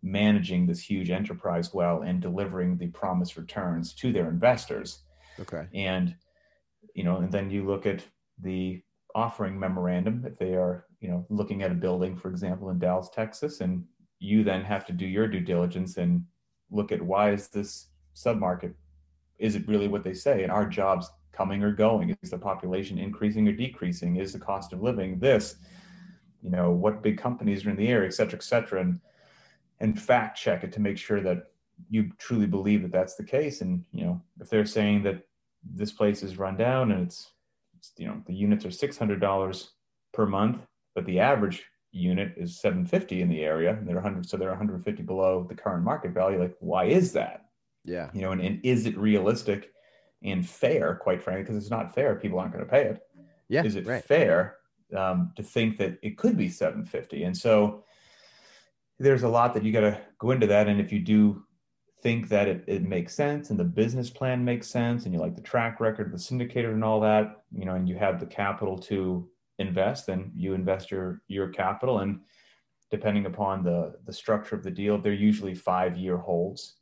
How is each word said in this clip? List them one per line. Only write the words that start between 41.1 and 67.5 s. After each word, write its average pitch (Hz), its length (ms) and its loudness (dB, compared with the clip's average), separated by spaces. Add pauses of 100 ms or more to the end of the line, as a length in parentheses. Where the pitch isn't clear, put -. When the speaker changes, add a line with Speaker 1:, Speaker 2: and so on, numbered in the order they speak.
Speaker 1:
average 107 420 2 (280)
unit 90 440 0
is 87 240 -10
seven 90 260 0
fifty 95 360 -2
in 87 80 2
the 78 120 0
area, 80 300 2
and 107 160 -4
they're 87 120 -2
a - 20 -6
hundred, 92 260 -4
so - 80 -8
they're 95 160 -2
a 90 60 -4
hundred 92 260 -4
fifty 107 180 -6
below 92 460 0
the 87 80 -10
current 87 300 -2
market 120 260 -2
value. 92 280 2
Like, 87 200 -2
why 90 260 0
is 170 280 4
that? - 320 -4 (400)
Speaker 2:
Yeah. 85 280 -6
Speaker 1:
You 95 80 -4
know, 95 120 -2
and, 92 80 0
and 101 240 -2
is 120 200 2
it - 120 -2
realistic 104 760 2 (520)
and 92 240 -2
fair, 120 480 2
quite 92 280 -2
frankly, 95 220 -4
'cause 110 100 -6
it's 101 160 -6
not 113 240 -4
fair. 127 200 2
People 92 240 -4
aren't 92 120 -4
gonna - 140 -8
pay 139 180 4
it. 110 160 -2 (480)
Speaker 2:
Yeah, 147 160 2
Speaker 1:
Is 214 140 0
it 90 100 -6
Speaker 2:
right. 120 160 -4
Speaker 1:
fair, 104 540 4 (360)
um, 92 440 0
to 101 60 -8
think 110 340 0
that 92 240 -2
it 107 160 -6
could 233 180 2
be 98 140 0
seven 80 360 -2
fifty? - 380 -8
And 92 140 -4
so 104 480 4 (1120)
there's 131 240 6
a 120 60 4
lot 117 240 4
that 107 100 0
you 107 80 2
gotta 107 300 4 (160)
go 117 140 0
into 123 160 4
that. 104 200 6
And 101 140 4
if 90 100 -2
you 104 80 0
do 104 460 6 (560)
think 117 280 0
that 101 180 4
it, 90 200 -2
it 98 160 -2
makes 87 300 -2
sense 147 360 -2
and 104 100 0
the 90 40 2
business 120 460 0
plan 127 360 -2
makes 120 240 -2
sense 120 340 0
and 90 100 -4
you 87 60 0
like 87 160 -2
the - 60 -14
track 113 400 -2
record 110 260 0
of - 60 -8
the 87 40 -8
syndicator 120 540 -2
and 110 120 0
all 110 180 4
that, 107 500 4